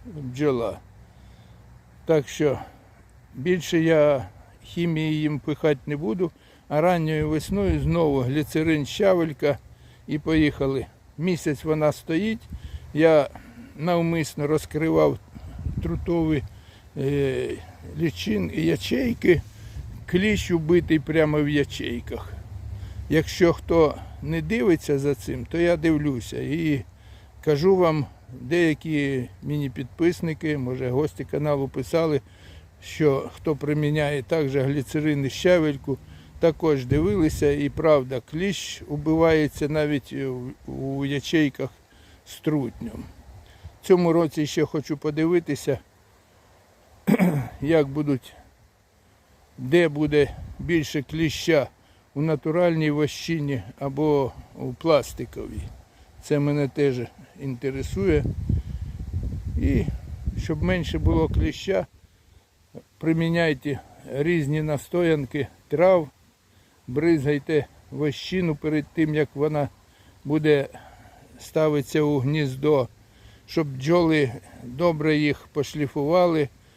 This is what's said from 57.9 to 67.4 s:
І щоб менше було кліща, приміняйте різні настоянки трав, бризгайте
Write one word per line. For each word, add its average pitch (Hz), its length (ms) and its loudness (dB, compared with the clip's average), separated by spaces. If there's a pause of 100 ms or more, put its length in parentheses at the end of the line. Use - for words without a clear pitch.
І 127 220 2 (540)
щоб 156 260 -4
менше 175 360 0
було 160 280 4
кліща, 165 600 0 (1080)
приміняйте 165 840 0 (320)
різні 151 500 0
настоянки 151 840 0 (200)
трав, 165 420 4 (800)
бризгайте 147 800 2 (260)